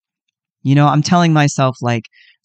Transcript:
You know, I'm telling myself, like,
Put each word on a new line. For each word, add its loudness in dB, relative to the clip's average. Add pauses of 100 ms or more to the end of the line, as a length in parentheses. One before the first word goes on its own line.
(640)
You 0
know, 4
I'm 0
telling 0
myself, 0
like, -6 (400)